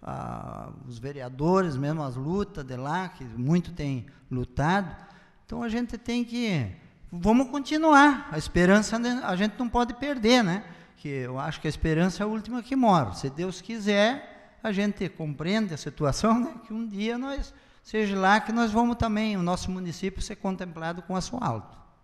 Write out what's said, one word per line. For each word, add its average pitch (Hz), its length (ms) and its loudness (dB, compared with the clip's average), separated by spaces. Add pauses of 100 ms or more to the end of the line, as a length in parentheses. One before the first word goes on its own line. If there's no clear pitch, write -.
ah, 58 680 -10 (160)
os 120 120 -14
vereadores, 139 760 0
mesmo 147 260 -2
as 131 120 -6
lutas 156 500 -4
de 127 120 -12
lá, 156 320 -4
que 143 160 -16
muito 127 480 0
tem 139 340 -6 (240)
lutado, 143 680 -2 (480)
então 233 180 -10
a 240 60 -6
gente 233 300 -4
tem 240 260 -2
que, 226 460 -2 (400)
vamos 220 380 4
continuar, 285 800 6
a 156 80 -4
esperança 202 580 4 (280)
a 185 120 -2
gente 208 220 0
não 240 100 -2
pode 240 260 0
perder, 254 480 2
né? 269 220 0 (320)
Que - 120 -12
eu 127 300 -6
acho 147 220 -6
que - 60 -4
a 151 40 0
esperança 165 520 2
é - 20 0
a 214 40 -2
última 220 340 -6
que 269 140 -4
morre. 175 400 4
Se 143 120 -6
Deus 170 320 -6
quiser, 214 1000 0
a 226 80 -2
gente 202 380 0
compreende 165 680 -2
a - 20 -8
situação, 151 600 0
né? 247 160 -4 (100)
Que - 80 -14
um 226 140 -6
dia 220 320 -4
nós, 277 340 -6 (300)
seja 208 340 0
lá 196 240 6
que 220 120 -6
nós 233 180 2
vamos 233 260 2
também, 214 400 0
o 180 60 -2
nosso 175 260 -2
município 185 540 -6
ser 208 140 -8
contemplado 175 680 -6
com 185 140 -6
asfalto 147 600 -4 (280)